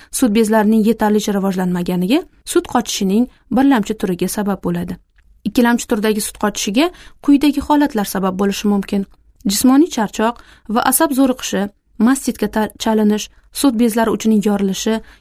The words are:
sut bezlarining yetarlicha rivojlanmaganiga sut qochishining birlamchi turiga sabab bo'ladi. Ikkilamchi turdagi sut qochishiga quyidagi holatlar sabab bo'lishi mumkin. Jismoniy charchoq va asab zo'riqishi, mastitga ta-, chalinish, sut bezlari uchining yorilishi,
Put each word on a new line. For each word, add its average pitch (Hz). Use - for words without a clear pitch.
sut 220
bezlarining 220
yetarlicha 214
rivojlanmaganiga 180
sut 339
qochishining 226
birlamchi 247
turiga 185
sabab 202
bo'ladi. 175
Ikkilamchi 233
turdagi 220
sut -
qochishiga 214
quyidagi 285
holatlar 285
sabab 185
bo'lishi 202
mumkin. 202
Jismoniy 262
charchoq 220
va 220
asab 302
zo'riqishi, 247
mastitga 233
ta-, 214
chalinish, 214
sut 269
bezlari 226
uchining 208
yorilishi, 202